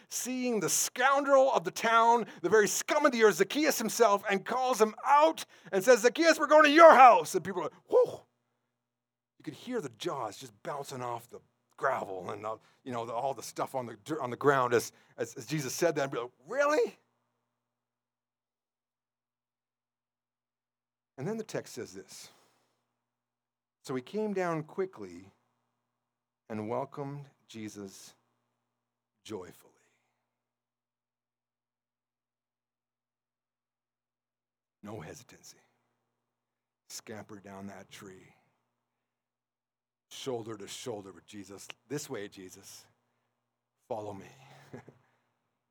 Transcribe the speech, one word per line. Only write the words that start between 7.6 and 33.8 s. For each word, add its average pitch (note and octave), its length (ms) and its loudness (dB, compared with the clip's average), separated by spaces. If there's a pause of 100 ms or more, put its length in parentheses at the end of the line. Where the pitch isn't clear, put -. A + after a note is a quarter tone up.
are D3+ 60 -6
like, - 60 -8 (140)
"Whoa." - 400 2 (1120)
You - 60 -20
could C#3+ 100 -12
hear A#3+ 260 -8
the B2+ 180 -12
jaws C3+ 380 -8
just B2+ 160 -18 (120)
bouncing C#3+ 360 -10
off A#2+ 300 -8
the G2 80 -20 (380)
gravel G2+ 540 -4
and, G#2 140 -10
uh, A2 120 -6 (260)
you C3+ 80 -12
know, A#2 160 -6
the, A#2+ 60 -10
all C3+ 200 -4
the A2 80 -10
stuff - 360 -8
on B2 100 -6
the A2+ 180 -14
dirt, D#3 140 -8
on B2+ 120 -6
the A#2 60 -8
ground C3 380 2
as, G#2+ 160 2 (260)
as, B2 180 -8
as B2 120 -16
Jesus C#3+ 260 -6
said E3 220 0
that. D3 80 -4
And C#3 80 -4
be C3+ 80 -8
like, A#2+ 120 -10 (180)
"Really?" C#4+ 500 0 (4000)
And C#3 120 -8
then A3+ 80 -6
the G#3+ 80 -10
text - 300 -10
says F#2+ 200 -12
this. - 360 -20 (1500)
So C#3 120 -8
he B2+ 80 -6
came G#3 320 -6
down E3+ 300 -4
quickly G2 680 -12 (1160)
and G#2+ 180 -8
welcomed C#3 560 -10 (240)
Jesus G#2 640 -18 (1120)
joyfully. F#2 480 -16 (4000)